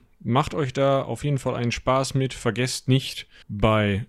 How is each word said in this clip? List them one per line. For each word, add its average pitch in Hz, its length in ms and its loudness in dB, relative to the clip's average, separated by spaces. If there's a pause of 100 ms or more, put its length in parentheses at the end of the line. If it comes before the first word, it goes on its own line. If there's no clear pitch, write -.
(200)
Macht 131 360 0
euch 139 180 -2
da 139 300 2
auf 117 200 -8
jeden 147 140 0
Fall 127 180 -4
einen 120 160 -2
Spaß 131 440 0
mit. 131 180 0
Vergesst 123 540 -4
nicht, - 400 0 (200)
bei 107 600 2